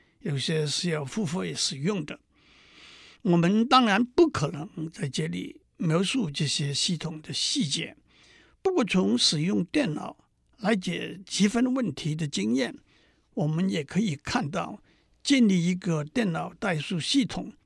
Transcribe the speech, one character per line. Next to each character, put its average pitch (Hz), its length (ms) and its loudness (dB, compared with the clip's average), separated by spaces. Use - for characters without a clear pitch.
有 147 180 -4
些 151 280 -2
是 160 240 -2
要 151 140 -2
付 185 220 -4
费 165 280 -4
使 135 260 -4
用 170 260 -2
的。 - 140 -12
我 175 120 4
们 202 320 4
当 254 180 6
然 208 180 4
不 330 260 4
可 - 220 -2
能 160 400 -8
在 - 180 -4
这 156 180 -4
里 175 320 -8
描 170 260 2
述 196 300 0
这 143 160 -2
些 143 260 -2
系 170 220 0
统 156 260 -8
的 151 120 -10
细 220 340 0
节， - 300 -6
不 381 120 2
过 277 120 2
从 190 320 2
使 156 240 2
用 190 240 0
电 247 280 0
脑 - 220 -10
来 214 140 2
解 175 520 -4
积 202 220 2
分 247 260 2
问 226 200 -2
题 151 220 -4
的 160 100 -4
经 202 300 -2
验， 262 220 -2
我 156 140 0
们 170 220 0
也 175 140 -2
可 170 160 -2
以 190 160 0
看 - 340 -2
到 170 320 -6
建 262 240 6
立 185 200 6
一 185 100 2
个 165 280 -2
电 185 280 -2
脑 160 220 -4
代 185 240 -2
数 160 220 -4
系 247 260 2
统 - 280 -8